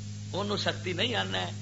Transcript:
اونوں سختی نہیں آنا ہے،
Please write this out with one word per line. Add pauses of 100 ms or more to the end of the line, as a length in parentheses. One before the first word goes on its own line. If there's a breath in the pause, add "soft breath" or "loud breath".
(320)
اونوں
سختی
نہیں
آنا
ہے، (100)